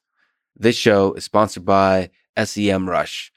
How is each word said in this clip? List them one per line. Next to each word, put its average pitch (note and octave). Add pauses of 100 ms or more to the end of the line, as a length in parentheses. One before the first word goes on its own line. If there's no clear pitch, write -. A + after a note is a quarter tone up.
(560)
This A2+
show G2+
is -
sponsored G#2
by F#2+ (240)
S G#2+
E G#2
M F#2+
Rush, D#2+